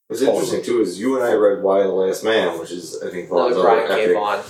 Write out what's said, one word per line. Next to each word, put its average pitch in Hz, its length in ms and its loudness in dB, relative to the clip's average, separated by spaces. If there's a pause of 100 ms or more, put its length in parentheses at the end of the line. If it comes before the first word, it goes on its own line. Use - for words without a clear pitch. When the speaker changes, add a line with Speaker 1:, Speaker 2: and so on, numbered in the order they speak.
Speaker 1:
What's - 140 -8
interesting, - 420 0
too, 120 180 0
is 90 180 -2
you 131 160 -2
and 123 80 0
I 117 100 0
read 101 300 2
Y 98 200 2
the 98 60 0
Last 95 340 -2
Man, 90 360 0
which - 120 -12
is, 85 300 -12
I - 80 -8
think, 87 200 -10
Vaughn's 87 260 2
Speaker 2:
Another - 140 4
Speaker 1:
other - 160 4
Speaker 2:
Brian 95 140 0
K. 90 60 0
Speaker 1:
epic. 110 120 4
Speaker 2:
Vaughan, 104 320 -2